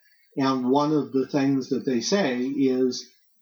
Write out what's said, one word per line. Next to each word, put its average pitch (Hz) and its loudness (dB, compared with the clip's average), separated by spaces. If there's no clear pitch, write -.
And 131 0
one 147 2
of 139 0
the 131 0
things 135 0
that 127 -2
they 123 0
say 131 0
is 131 0